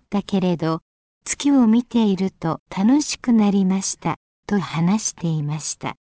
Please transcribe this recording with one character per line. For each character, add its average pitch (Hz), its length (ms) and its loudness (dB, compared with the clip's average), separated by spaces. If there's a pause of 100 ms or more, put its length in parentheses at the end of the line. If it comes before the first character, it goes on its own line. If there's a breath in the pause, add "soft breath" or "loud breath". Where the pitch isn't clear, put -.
た 202 140 -2
け 196 180 -2
れ 180 160 0
ど、 160 240 -4 (420)
月 - 280 -2
を 262 160 4
見 233 160 4
て 233 200 0
い 202 140 2
る 190 140 -2
と - 280 -6 (160)
楽 247 260 2
し - 160 -8
く - 140 -2
な 214 180 4
り 196 140 2
ま 190 180 0
し - 160 -8
た、 - 200 -6 (280)
と 208 140 -2
話 170 440 -2
し - 120 -6
て 170 120 -6
い 156 140 -2
ま 147 180 -6
し - 180 -10
た。 120 180 -6 (160)